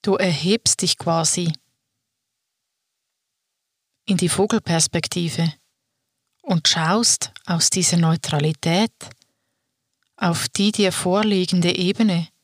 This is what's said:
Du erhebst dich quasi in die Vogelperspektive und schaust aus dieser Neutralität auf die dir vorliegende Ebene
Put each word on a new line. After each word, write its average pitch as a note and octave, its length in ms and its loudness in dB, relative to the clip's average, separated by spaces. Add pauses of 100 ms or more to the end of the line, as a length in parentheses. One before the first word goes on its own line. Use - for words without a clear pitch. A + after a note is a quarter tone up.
Du G3 140 0
erhebst F#3 640 0
dich - 160 0
quasi E3 560 0 (2500)
in F#3+ 100 2
die F3 140 2
Vogelperspektive E3+ 1200 0 (880)
und F3+ 260 -2
schaust F3 640 0 (140)
aus E3+ 240 0
dieser F3+ 300 0
Neutralität D#3+ 920 0 (1200)
auf E3+ 320 -2
die G3+ 240 0
dir G3 200 2
vorliegende F#3 840 0
Ebene F#3 520 0 (160)